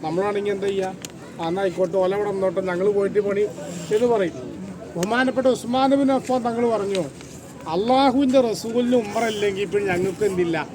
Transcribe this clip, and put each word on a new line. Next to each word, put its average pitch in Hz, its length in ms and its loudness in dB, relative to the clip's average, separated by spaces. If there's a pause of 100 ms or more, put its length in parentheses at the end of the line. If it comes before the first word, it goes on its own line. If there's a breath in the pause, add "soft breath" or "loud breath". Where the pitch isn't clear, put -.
നമ്മളാണെങ്കിൽ 202 520 -2
എന്താ 196 160 -2
ചെയ്യുക? 190 200 -2 (480)
"ആ, 165 80 -4
എന്നാ 185 160 -2
ആയിക്കോട്ടെ, 185 400 0
ഓല 185 140 2
അവിടെ 208 180 -2
നിന്നോട്ടെ, 190 340 0
ഞങ്ങൾ 180 180 0 (100)
പോയിട്ട് 196 300 2
പണി" 202 180 0 (500)
എന്ന് 240 180 4
പറയും. 175 240 0 (560)
ബഹുമാനപ്പെട്ട 247 540 2 (100)
ഉസ്മാൻ 262 340 2 (100)
ബിൻ 269 180 4
അഫ്ഫാൻ 254 280 0
തങ്ങൾ 233 160 0 (120)
പറഞ്ഞു, 196 280 0 (720)
"അള്ളാഹുവിൻ്റെ 262 640 4 (120)
റസൂലിന് 240 520 0
ഉംറ 208 200 -2 (100)
ഇല്ലെങ്കിൽ 202 400 0
പിന്നെ 202 200 0
ഞങ്ങൾക്ക് 185 360 0
എന്തില്ല 175 280 0 (160)